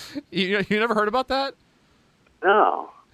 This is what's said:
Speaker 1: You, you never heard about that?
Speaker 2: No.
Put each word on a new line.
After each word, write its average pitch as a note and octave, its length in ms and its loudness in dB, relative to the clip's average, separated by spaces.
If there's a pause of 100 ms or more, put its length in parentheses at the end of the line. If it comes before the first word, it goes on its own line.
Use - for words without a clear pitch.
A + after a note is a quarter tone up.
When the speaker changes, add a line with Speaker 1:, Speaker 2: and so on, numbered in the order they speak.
(300)
Speaker 1:
You, F#3+ 380 0
you G#3 100 0
never A3+ 160 0
heard G#3+ 140 2
about B3+ 180 -2
that? C4+ 280 -4 (920)
Speaker 2:
No. D#3+ 460 2 (240)